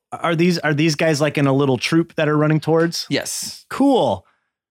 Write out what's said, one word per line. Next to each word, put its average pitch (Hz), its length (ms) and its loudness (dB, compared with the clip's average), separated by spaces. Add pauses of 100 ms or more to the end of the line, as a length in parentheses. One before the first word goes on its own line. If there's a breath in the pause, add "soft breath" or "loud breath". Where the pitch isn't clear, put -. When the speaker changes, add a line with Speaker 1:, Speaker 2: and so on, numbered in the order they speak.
(120)
Speaker 1:
are 165 240 -4
these, 170 240 2
are 156 140 0
these 151 220 0
guys, 160 260 0
like, 151 160 0
in 143 100 2
a 135 60 2
little 135 240 2
troop - 380 -2
that 156 120 -2
are 151 100 0
running 151 220 2
towards? 165 500 0
Speaker 2:
Yes. - 600 -8
Speaker 1:
Cool. 185 560 0 (460)